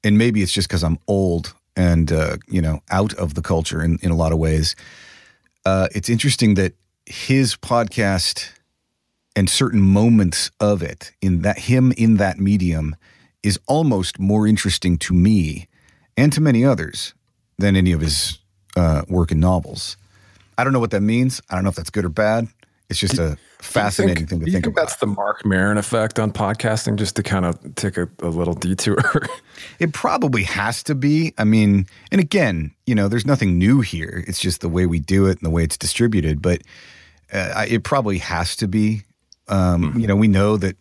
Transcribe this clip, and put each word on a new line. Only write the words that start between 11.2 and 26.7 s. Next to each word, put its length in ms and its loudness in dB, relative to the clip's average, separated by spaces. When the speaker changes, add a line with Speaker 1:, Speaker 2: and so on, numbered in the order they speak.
Speaker 1:
in 200 2
that, 160 0
him 400 2
in 200 4
that 220 0
medium, 560 0
is 240 -2
almost 540 0
more 260 2
interesting 540 2
to 160 -2
me 520 2
and 140 4
to 80 0
many 240 4
others 480 -2
than 160 2
any 160 4
of 100 0
his, 380 -4
uh, 320 2
work 240 0
in 80 0
novels. 580 -2
I 60 0
don't 100 0
know 60 2
what 100 0
that 120 0
means. 380 0
I 20 -6
don't 100 -2
know 60 0
if 60 -4
that's 160 -10
good 140 -2
or 40 -2
bad. 380 0
It's 80 -6
just 200 0
Speaker 2:
Do, 60 0
Speaker 1:
a 40 0
Speaker 2:
do 60 -2
you 40 -8
Speaker 1:
fascinating 540 0
Speaker 2:
think, 140 -6
Speaker 1:
thing 100 -4
to 60 -4
Speaker 2:
do 60 -2
you 40 0
Speaker 1:
think 100 -2
Speaker 2:
think 100 -4
Speaker 1:
about. 120 0
Speaker 2:
that's 100 -8
the 80 -2
Marc 400 -4
Maron 320 2
effect 400 -2
on 140 0
podcasting, 640 -2